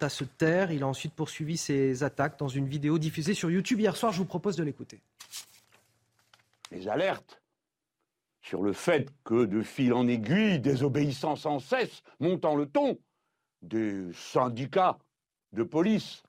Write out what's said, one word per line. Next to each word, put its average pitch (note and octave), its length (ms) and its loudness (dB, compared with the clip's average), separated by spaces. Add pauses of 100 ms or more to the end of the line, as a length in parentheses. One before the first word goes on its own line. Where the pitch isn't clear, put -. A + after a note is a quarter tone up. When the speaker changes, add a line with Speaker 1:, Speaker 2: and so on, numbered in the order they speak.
Speaker 1:
à C#3+ 80 0
se - 140 -6
taire. E3 480 2
Il D3 100 -2
a C#3 60 0
ensuite C3+ 260 -4
poursuivi D#3 420 -4
ses C3+ 460 2
attaques C#3+ 380 -2
dans D3 80 -2
une C3+ 180 -2
vidéo D3 320 0
diffusée D#3+ 380 0
sur E3 160 -2
YouTube G3 280 0
hier G3+ 160 2
soir. A3+ 160 0
Je E3+ 60 -4
vous F#3 80 0
propose F3+ 300 -4
de E3 80 -2
l'écouter. B2+ 360 -8 (1700)
Speaker 2:
Les F#2 160 -8
alertes C#3+ 560 -2 (1000)
sur - 220 -4
le G2+ 100 2
fait D#3+ 340 0 (160)
que, A#2 220 4
de G#2 160 0
fil B2 320 0
en B2 140 2
aiguille, D3+ 500 2
désobéissant C#3+ 800 0
sans D3 240 -4
cesse, B3 420 -2 (180)
montant D#3+ 360 2
le D3 100 2
ton, B3+ 320 2 (640)
des G2+ 400 -2 (140)
syndicats C3+ 840 2 (540)
de G#2 120 0
police, F3+ 640 0